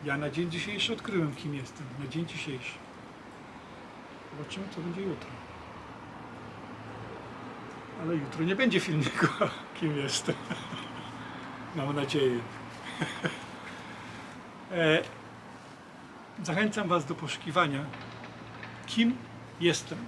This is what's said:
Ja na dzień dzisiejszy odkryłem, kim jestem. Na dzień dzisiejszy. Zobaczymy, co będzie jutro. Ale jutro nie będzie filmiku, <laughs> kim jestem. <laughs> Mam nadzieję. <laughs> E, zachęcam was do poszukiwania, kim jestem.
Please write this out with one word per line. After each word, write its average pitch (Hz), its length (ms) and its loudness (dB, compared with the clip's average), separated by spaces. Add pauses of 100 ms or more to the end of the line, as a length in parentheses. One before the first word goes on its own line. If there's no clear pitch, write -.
Ja 139 120 2
na 147 140 2
dzień 165 200 2
dzisiejszy 208 420 0
odkryłem, 170 420 2
kim 147 200 -2
jestem. 135 320 -6 (120)
Na 143 80 -4
dzień 160 200 0
dzisiejszy. 139 480 -4 (1600)
Zobaczymy, 151 420 -6
co 175 60 -4
będzie 175 220 -2
jutro. 156 280 -2 (2750)
Ale 165 140 2
jutro 143 280 0
nie 190 120 4
będzie 220 240 8
filmiku, 151 460 4 (260)
<laughs> - 280 -8
kim 151 160 4
jestem. 139 380 2 (720)
<laughs> - 720 -8
Mam 143 200 2
nadzieję. 135 480 6
<laughs> - 40 -8 (2250)
E, 165 300 8 (1400)
zachęcam 202 460 4
was 170 160 6
do 165 100 0
poszukiwania, 151 680 4 (1000)
kim 233 300 6 (440)
jestem. 160 480 6